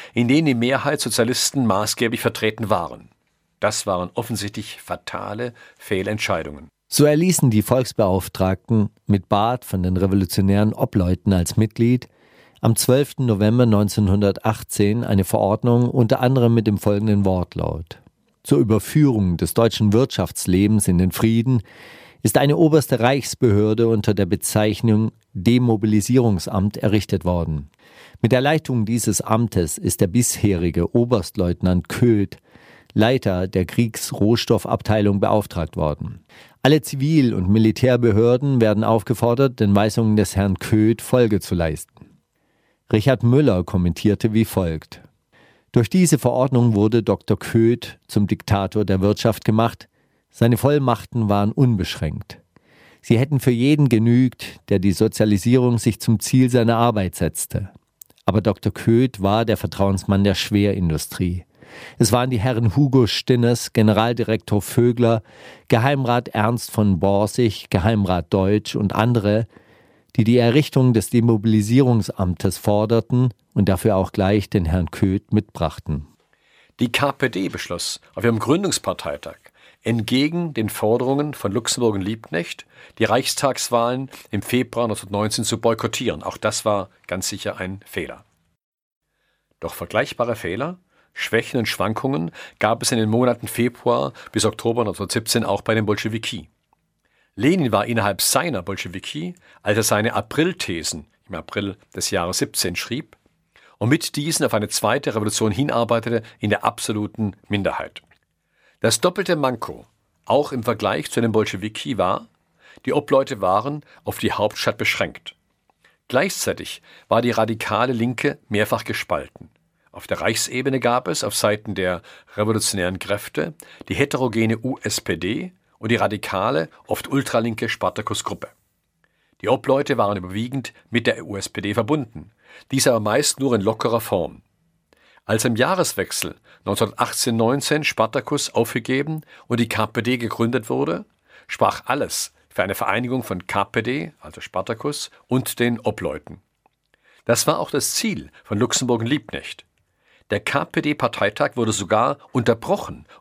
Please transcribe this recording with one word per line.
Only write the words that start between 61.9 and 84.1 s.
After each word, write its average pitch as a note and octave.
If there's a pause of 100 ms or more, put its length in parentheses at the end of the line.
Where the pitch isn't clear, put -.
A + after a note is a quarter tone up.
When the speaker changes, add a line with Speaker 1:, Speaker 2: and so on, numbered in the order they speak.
Speaker 2:
Es A2
waren B2
die B2
Herren A#2
Hugo C3
Stinnes, A#2+
Generaldirektor A2
Vögler, A#2 (460)
Geheimrat A#2+
Ernst A2
von G2+
Borsig, G2+
Geheimrat F#2+
Deutsch G2+
und G#2
andere, A2 (680)
die A2
die A#2
Errichtung B2+
des A2
Demobilisierungsamtes A2
forderten A2+ (200)
und G2+
dafür G2
auch F#2+
gleich G2+
den F#2
Herrn E2
Köth G2
mitbrachten." D#2 (720)
Speaker 1:
Die A#2+
K C#3
P C3
D -
beschloss - (140)
auf G#2
ihrem A2+
Gründungsparteitag, G#2+ (440)
entgegen C#3
den A2+
Forderungen B2+
von G2+
Luxemburg A2+
und G2
Liebknecht, G2+ (320)
die A2
Reichstagswahlen B2 (180)